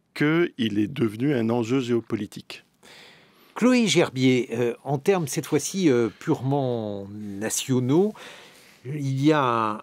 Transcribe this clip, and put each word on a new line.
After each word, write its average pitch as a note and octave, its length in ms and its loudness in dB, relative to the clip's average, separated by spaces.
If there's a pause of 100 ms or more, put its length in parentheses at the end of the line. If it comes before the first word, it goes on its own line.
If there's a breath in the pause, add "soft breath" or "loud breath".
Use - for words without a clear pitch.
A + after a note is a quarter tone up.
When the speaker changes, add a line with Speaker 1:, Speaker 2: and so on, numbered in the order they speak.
(140)
Speaker 1:
qu'il D3 640 0
est G#2 140 0
devenu A#2+ 420 -2
un A2+ 160 0
enjeu A#2+ 300 0
géopolitique. A#2 840 -6 (920 loud breath)
Speaker 2:
Chloé B3 320 4
Gerbier, C3 680 4
euh, A#2+ 220 0 (100)
en C#3 140 -2
termes F3 300 2
cette - 180 -6
fois-ci, D#3+ 440 0
euh, A#2+ 180 4 (100)
purement A#2+ 920 -4
nationaux, B2 1000 0 (720 loud breath)
il C3+ 360 -4
y D3+ 80 6
a D3+ 120 4
un, A2+ 400 0